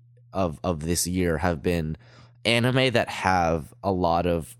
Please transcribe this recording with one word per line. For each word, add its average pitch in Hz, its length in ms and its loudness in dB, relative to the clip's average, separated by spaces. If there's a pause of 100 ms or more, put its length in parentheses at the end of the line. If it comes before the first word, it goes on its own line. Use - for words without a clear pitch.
(340)
of, 87 300 -2
of 85 180 -2
this 82 260 -2
year 87 300 0
have 85 240 -2
been 82 340 -2 (500)
anime 123 480 2
that 110 160 0
have 85 640 0 (100)
a 98 80 0
lot 87 340 2
of 85 340 -2